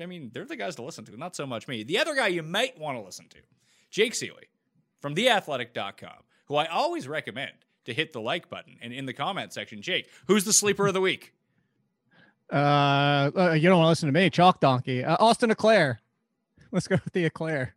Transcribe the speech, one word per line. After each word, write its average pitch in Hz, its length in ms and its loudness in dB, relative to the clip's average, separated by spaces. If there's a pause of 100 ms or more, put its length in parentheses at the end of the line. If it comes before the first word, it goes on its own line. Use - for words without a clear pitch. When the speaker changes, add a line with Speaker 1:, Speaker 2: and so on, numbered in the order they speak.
Speaker 1:
I 170 40 -12
mean, 170 280 -14
they're 160 120 -10
the 302 120 -12
guys 196 180 -8
to 117 80 -12
listen 117 220 -14
to, 107 120 -20
not 170 180 -12
so 147 120 -8
much 117 220 -8
me. 110 140 -6
The 156 160 -2
other 311 160 -2
guy 254 120 0
you 175 160 -2
might 208 340 -4
wanna 143 240 -8
listen 90 280 -18
to, - 80 -20 (520)
Jake 214 240 0
Seeley - 360 -10 (500)
from 143 140 -8
the 220 160 2
athletic 147 440 -2
dot 101 240 -8
com, - 260 -20 (240)
who 139 80 -4
I 147 100 2
always 233 420 -2
recommend 156 460 -8 (320)
to 123 80 -8
hit 160 180 -4
the 120 100 -12
like 127 280 -6
button 95 320 -16
and 120 100 -14
in 135 140 -10
the 127 80 -8
comment 143 400 -8
section. 107 280 -12
Jake, 165 280 -6 (180)
who's 202 160 4
the 202 100 -2
sleeper 202 340 2
of 196 60 0
the 190 80 0
week? 185 320 -2 (1160)
Speaker 2:
Uh, 143 840 2
uh, 180 160 4
you 160 160 4
don't 190 80 8
wanna 165 120 6
listen 165 180 2
to 135 60 2
me. 175 160 4
Chalk 180 300 6
Donkey. 127 460 0
Uh, 156 160 2
Austin 226 280 4
Ekeler. 202 500 4 (760)
Let's 185 140 -2
go 190 160 2
with - 80 -12
the 175 140 0
Eclair. 156 520 -4